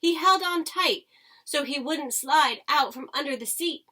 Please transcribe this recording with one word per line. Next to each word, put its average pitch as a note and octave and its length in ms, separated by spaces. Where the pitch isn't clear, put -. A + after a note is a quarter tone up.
He E4+ 140
held F#4 280
on F4 220
tight D#4+ 420
so - 200
he C#4 160
wouldn't C#4 340
slide C4+ 440
out C4+ 240
from C4 220
under C#4 220
the A3+ 100
seat. E4 460